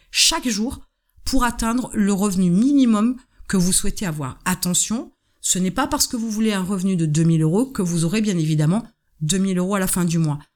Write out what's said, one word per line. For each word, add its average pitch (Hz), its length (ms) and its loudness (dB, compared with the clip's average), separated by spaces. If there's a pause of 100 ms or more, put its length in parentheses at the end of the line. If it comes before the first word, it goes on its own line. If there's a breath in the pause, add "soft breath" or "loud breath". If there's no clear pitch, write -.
chaque - 380 0
jour 226 400 -6 (380)
pour - 180 2
atteindre 233 500 -2
le 202 200 0
revenu 185 360 0
minimum 240 680 2 (320 loud breath)
que 196 80 0
vous 180 160 2
souhaitez - 320 0
avoir. 151 400 -6
Attention, 180 680 -2 (300)
ce - 180 -2
n'est 185 100 2
pas 269 180 -2
parce 285 200 0
que - 80 -6
vous 226 160 -4
voulez 214 220 0
un 190 100 -2
revenu 190 320 0
de 165 100 0
deux 156 200 2
mille 165 160 4
euros 175 240 2
que 262 160 -6
vous 170 240 0
aurez 208 160 0
bien 208 160 0
évidemment 160 500 2 (320)
deux 156 180 0
mille 190 200 0
euros 185 180 -2
à 196 40 0
la 190 80 0
fin 180 180 0
du 170 120 0
mois. 151 220 0 (160)